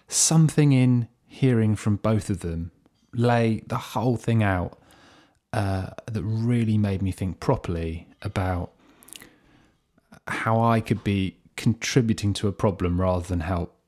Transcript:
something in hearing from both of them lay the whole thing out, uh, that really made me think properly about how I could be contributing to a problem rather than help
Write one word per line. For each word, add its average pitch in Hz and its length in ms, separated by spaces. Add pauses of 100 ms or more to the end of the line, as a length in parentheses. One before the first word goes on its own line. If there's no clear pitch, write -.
something 156 680
in 127 360 (180)
hearing 113 480
from 104 220
both 110 340
of 92 100
them 82 300 (440)
lay 117 520
the 123 100
whole 120 400
thing 113 260
out, 92 360 (760)
uh, 98 360 (220)
that 107 120
really 110 560
made 98 240
me 95 100
think 92 280
properly 82 680 (160)
about 92 480 (1600)
how 113 340
I 117 180
could 110 240
be 98 320 (200)
contributing 110 760
to - 140
a 95 40
problem 90 480
rather 90 260
than 87 140
help 87 360 (120)